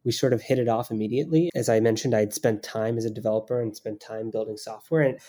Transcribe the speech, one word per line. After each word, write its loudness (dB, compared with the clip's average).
we 2
sort 2
of 2
hit 0
it 2
off 0
immediately. 0
As 0
I 6
mentioned, 2
I 4
had 0
spent 0
time -4
as -2
a -2
developer -2
and -4
spent -10
time -8
building -4
software. -2
And 2